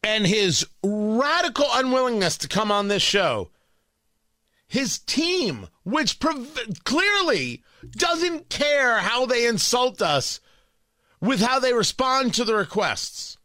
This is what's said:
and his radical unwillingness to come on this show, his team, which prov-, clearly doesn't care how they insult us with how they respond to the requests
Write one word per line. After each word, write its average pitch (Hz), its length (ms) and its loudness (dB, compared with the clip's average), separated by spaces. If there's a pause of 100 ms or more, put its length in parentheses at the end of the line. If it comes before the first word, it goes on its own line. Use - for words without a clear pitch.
and 214 240 0
his 190 400 2 (160)
radical 262 920 0
unwillingness 254 640 2
to - 100 -8
come 214 240 0
on 202 160 0
this 202 160 2
show, 135 460 0 (1160)
his 262 320 -4
team, 262 720 -2 (160)
which 262 380 -2
prov-, 302 360 -4 (280)
clearly 311 760 0 (300)
doesn't 339 560 -2
care 277 520 2
how 233 260 0
they 240 200 0
insult 247 560 0
us 147 380 0 (800)
with 208 220 0
how 254 180 2
they 254 140 2
respond 254 600 2
to 233 100 0
the 220 100 0
requests - 880 -4